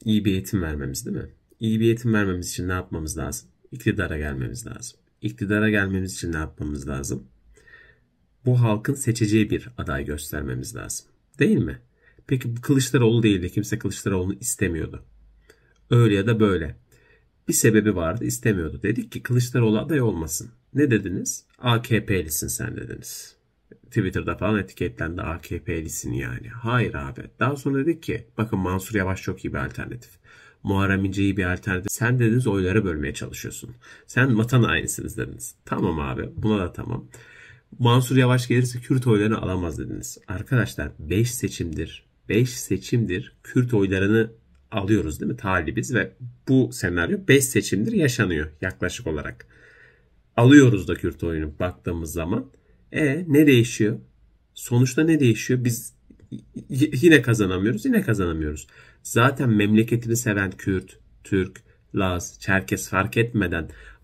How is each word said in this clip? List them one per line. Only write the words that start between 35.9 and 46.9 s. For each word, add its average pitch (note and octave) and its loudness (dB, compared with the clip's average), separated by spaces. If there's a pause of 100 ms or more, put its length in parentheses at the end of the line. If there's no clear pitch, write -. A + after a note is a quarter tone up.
abi, C2+ -6
buna G#2+ 0
da F2+ -4
tamam. - -8 (720)
"Mansur B2+ 4
Yavaş B2 4
gelirse B2 0
Kürt C3 0
oylarını G#2+ 4
alamaz." F2+ -4
dediniz. A1+ -10 (100)
Arkadaşlar F#2+ -2
beş G2+ 0
seçimdir, E2 -6 (240)
beş A#2+ 2
seçimdir F#2+ -4
Kürt B2 0
oylarını G2+ 2 (400)
alıyoruz G2 0
değil - -4
mi? B2+ -8
Talibiz F#2 -2
ve G2 -2 (340)
bu C3 4
senaryo F2+ -2 (100)